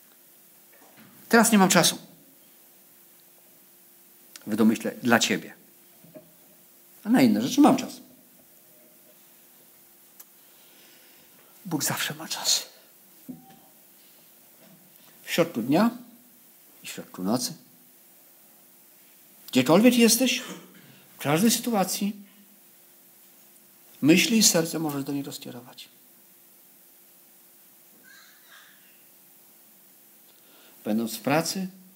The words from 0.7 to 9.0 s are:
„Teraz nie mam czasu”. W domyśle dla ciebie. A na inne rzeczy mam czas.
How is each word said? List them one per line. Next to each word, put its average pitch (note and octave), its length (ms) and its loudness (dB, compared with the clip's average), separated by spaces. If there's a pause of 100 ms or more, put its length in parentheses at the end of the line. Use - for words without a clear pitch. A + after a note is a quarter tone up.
„Teraz A3+ 240 4
nie G#3+ 60 6
mam F#3 100 6
czasu”. E3+ 300 2 (2500)
W G#2+ 100 -6
domyśle A2 360 0 (100)
dla A#2 160 2
ciebie. F#2+ 360 -4 (1500)
A G3+ 40 -10
na B3+ 140 4
inne G#3+ 200 2
rzeczy C#4+ 180 0
mam B3+ 160 6
czas. - 240 -10 (3750)